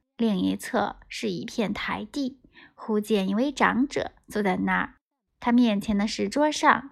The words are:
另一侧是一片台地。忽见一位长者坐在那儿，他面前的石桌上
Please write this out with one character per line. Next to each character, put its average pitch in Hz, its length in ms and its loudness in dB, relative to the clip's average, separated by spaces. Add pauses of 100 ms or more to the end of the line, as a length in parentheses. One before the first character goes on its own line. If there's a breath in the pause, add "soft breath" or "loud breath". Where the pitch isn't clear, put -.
(180)
另 220 200 2
一 190 200 0
侧 - 400 -4 (100)
是 - 220 -6
一 170 160 -6
片 202 280 -4
台 202 300 -6
地。 269 380 -6 (340 loud breath)
忽 214 240 -2
见 208 300 0
一 196 60 0
位 262 160 0
长 226 360 2
者 - 240 -2 (160)
坐 208 160 -2
在 185 140 0
那 190 220 0
儿， - 160 -6 (440)
他 - 120 0
面 233 280 6
前 208 180 -2
的 202 80 0
石 208 220 -2
桌 294 240 2
上 294 400 2